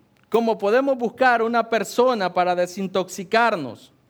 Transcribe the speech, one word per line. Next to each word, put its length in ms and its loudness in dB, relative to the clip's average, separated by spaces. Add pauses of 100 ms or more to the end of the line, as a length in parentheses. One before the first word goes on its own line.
(300)
como 280 0
podemos 400 0
buscar 440 2
una 280 -2
persona 640 0
para 220 0
desintoxicarnos, 1400 -2 (180)